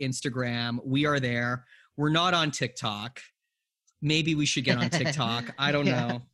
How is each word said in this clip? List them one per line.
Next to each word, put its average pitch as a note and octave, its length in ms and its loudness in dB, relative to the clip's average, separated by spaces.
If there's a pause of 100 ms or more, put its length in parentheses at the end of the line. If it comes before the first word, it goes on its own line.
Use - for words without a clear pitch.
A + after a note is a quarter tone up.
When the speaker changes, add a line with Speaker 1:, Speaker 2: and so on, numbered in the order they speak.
Speaker 1:
Instagram. A#2+ 840 -2
We C3+ 220 2
are C#3+ 140 4
there. B2 440 -2 (320)
We're D3 140 0
not E3+ 240 4
on D#3+ 160 2
TikTok. A#2+ 720 -6 (800)
Maybe D#3 320 2
we D3+ 140 2
should C#3 160 0
get B2+ 160 2
on A#2+ 100 0
TikTok. B2 680 -2
Speaker 2:
<laughs> - 40 -14
Speaker 1:
I C#3+ 120 2
don't D3 140 2
Speaker 2:
Yeah. B2 220 2
Speaker 1:
know. A#2+ 140 -4 (120)